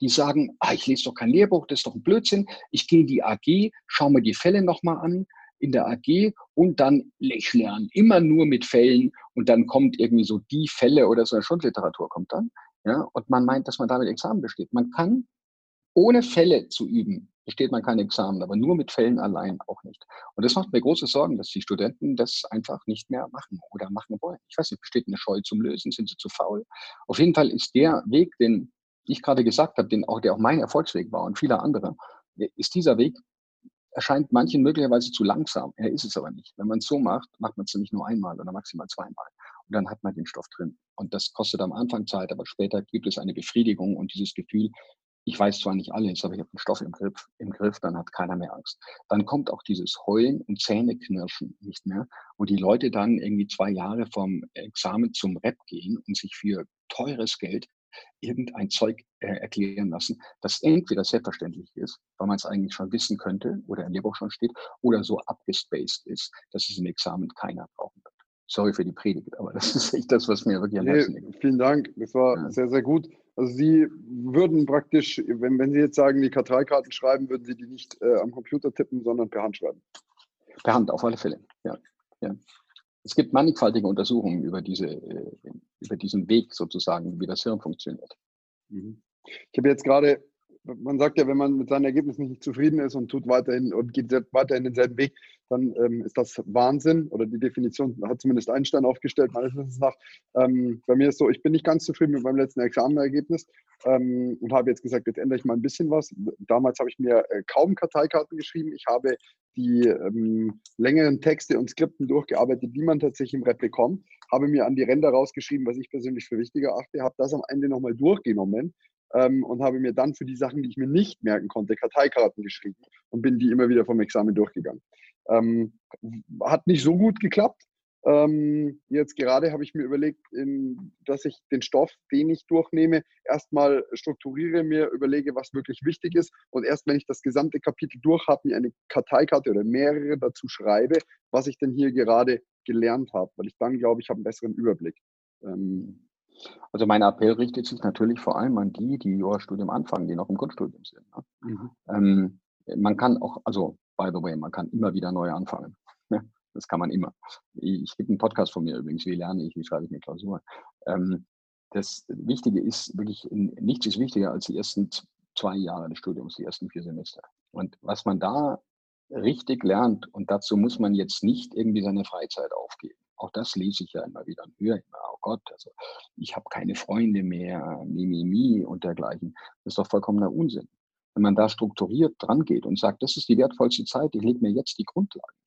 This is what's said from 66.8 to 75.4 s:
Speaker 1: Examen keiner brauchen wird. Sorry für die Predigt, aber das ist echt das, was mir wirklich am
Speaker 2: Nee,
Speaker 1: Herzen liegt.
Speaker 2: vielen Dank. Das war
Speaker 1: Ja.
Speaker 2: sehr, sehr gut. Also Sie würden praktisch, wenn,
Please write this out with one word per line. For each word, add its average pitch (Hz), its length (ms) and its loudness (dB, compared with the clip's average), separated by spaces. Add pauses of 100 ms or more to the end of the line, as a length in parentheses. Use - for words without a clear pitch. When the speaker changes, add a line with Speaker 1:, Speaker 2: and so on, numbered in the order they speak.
Speaker 1:
Examen 87 440 -6
keiner - 460 -12
brauchen - 280 -14
wird. - 100 -20 (320)
Sorry 101 280 0
für - 120 -2
die 90 60 -6
Predigt, - 480 -4
aber 98 140 -10
das - 220 -4
ist - 200 -2
echt - 160 -2
das, 117 160 4
was 104 180 -2
mir 98 160 0
wirklich 101 180 -2
am 92 60 -2
Speaker 2:
Nee, 139 80 2
Speaker 1:
Herzen 143 220 2
liegt. - 260 -16
Speaker 2:
vielen 131 160 2
Dank. 135 380 2
Das 107 180 -10
war 127 240 4
Speaker 1:
Ja. 76 140 -8
Speaker 2:
sehr, 123 180 0
sehr 131 140 2
gut. 156 260 0 (260)
Also 123 200 -2
Sie 156 340 6
würden 131 800 0
praktisch, 147 580 0
wenn, 123 320 0